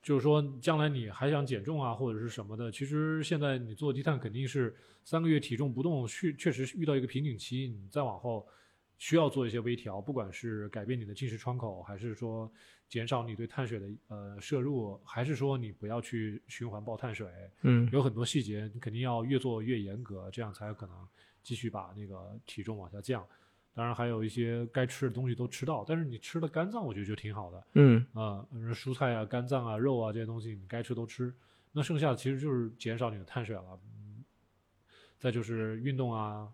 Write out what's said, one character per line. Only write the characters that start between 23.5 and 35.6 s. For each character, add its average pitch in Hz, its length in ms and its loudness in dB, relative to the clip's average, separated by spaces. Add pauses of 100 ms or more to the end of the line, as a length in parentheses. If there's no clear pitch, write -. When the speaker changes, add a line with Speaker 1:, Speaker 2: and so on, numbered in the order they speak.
Speaker 1:
当 117 140 -2
然 120 80 0
还 120 140 0
有 113 140 0
一 110 60 0
些 117 440 0
该 127 120 2
吃 127 220 -2
的 113 80 0
东 127 140 0
西 120 60 2
都 123 120 -2
吃 - 180 -6
到， 131 220 0
但 160 100 2
是 165 80 0
你 120 140 -4
吃 - 220 -4
的 160 80 0
肝 165 200 0
脏 220 160 -2
我 117 80 -2
觉 95 60 -4
得 101 80 -2
就 104 80 -2
挺 107 180 -6
好 98 200 -8
的。 92 120 -16 (100)
Speaker 2:
嗯。 127 380 12
Speaker 1:
啊， 104 320 -4 (300)
蔬 127 180 -6
菜 120 220 2
啊， 110 100 -2
肝 123 220 -2
脏 127 180 0
啊， 110 140 -2
肉 127 220 2
啊， 110 120 0
这 113 60 -4
些 113 80 -4
东 113 140 -6
西 113 100 -8
你 98 180 -10
该 117 140 -4
吃 123 100 -6
都 117 140 -4
吃， 123 260 -6 (380)
那 147 100 -2
剩 156 180 0
下 147 120 4
的 120 60 2
其 131 140 0
实 131 100 0
就 147 120 0
是 120 180 2
减 117 280 -4
少 117 100 2
你 107 80 -4
的 95 80 -10
碳 117 220 -4
水 110 80 -4
了。 92 240 -10 (180)
嗯， 104 280 -16 (960)
再 127 100 0
就 117 100 0
是 110 400 -2